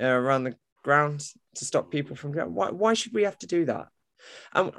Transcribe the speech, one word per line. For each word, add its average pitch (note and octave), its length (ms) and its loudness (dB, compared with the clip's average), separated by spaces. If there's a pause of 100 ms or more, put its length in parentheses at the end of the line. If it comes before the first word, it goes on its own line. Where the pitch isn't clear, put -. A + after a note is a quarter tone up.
uh, B2 60 0
around B2+ 380 2
the B2 100 -6 (280)
ground D3 400 2 (320)
to - 100 -10
stop - 260 0
people C#3+ 240 -4
from C#3+ 160 -10
going. D#3 240 -4
Why, F#3+ 160 -2
why G#3+ 240 2
should A#3 180 -6
we G#3 100 2
have G3 160 -2
to - 80 -14
do E3+ 180 2
that? A2+ 240 -4 (640)
And F#3 260 2